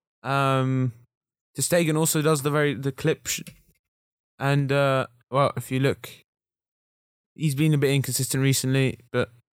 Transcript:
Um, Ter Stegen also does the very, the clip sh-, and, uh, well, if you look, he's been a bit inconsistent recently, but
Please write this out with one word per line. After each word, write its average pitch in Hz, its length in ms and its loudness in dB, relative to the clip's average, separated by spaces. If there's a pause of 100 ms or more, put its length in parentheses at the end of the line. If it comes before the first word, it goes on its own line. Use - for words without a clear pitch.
(240)
Um, 131 680 0 (640)
Ter 139 80 -6
Stegen 160 340 2
also 160 260 0
does 151 200 2
the 147 80 -2
very, 147 240 0
the 135 180 -4
clip - 360 -4
sh-, - 140 -6 (1000)
and, 139 320 0
uh, 135 340 2 (240)
well, 135 260 2
if - 140 -10
you 131 100 -2
look, 131 300 -2 (1300)
he's 147 180 -2
been 156 200 2
a 143 40 2
bit 139 160 2
inconsistent 131 480 -2
recently, 131 560 0 (140)
but 123 180 -2 (240)